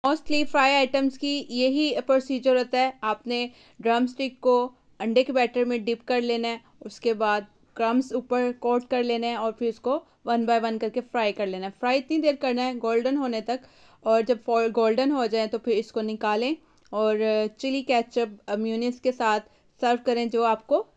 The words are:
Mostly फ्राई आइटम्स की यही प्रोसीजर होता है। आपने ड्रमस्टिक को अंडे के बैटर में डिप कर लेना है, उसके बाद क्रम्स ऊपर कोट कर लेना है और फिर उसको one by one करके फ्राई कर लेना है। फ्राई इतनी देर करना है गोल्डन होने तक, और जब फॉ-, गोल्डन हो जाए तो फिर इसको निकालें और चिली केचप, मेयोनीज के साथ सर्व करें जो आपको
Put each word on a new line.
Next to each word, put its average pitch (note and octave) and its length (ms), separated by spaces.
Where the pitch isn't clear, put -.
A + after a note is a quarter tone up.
Mostly D4 420
फ्राई C#4 280
आइटम्स C4+ 440
की C#4+ 140
यही C4 320
प्रोसीजर C4 560
होता B3+ 220
है। B3+ 140
आपने A#3+ 460
ड्रमस्टिक B3 640
को B3 100
अंडे A3+ 240
के B3+ 100
बैटर B3 320
में A#3+ 200
डिप A3+ 220
कर B3 140
लेना A#3 260
है, A#3 140
उसके A3+ 300
बाद G#3 320
क्रम्स A#3+ 380
ऊपर B3 380
कोट A#3+ 280
कर B3 140
लेना A#3 240
है A#3 100
और A3 140
फिर A#3 180
उसको B3 280
one A#3 200
by A#3 140
one A3+ 200
करके A3+ 220
फ्राई A3 280
कर G3+ 160
लेना F#3 180
है। G3 140
फ्राई B3 180
इतनी C#4+ 220
देर D4+ 180
करना B3 260
है B3+ 160
गोल्डन A#3 380
होने A#3+ 240
तक, B3 200
और A3+ 160
जब A3+ 220
फॉ-, A3+ 280
गोल्डन A3+ 400
हो B3+ 160
जाए A3 200
तो A3+ 120
फिर A3 180
इसको A3+ 260
निकालें A3 520
और G#3+ 560
चिली C4+ 240
केचप, A#3 540
मेयोनीज A3+ 500
के B3+ 140
साथ A3 260
सर्व A#3+ 240
करें A#3 240
जो A#3 160
आपको A3+ 360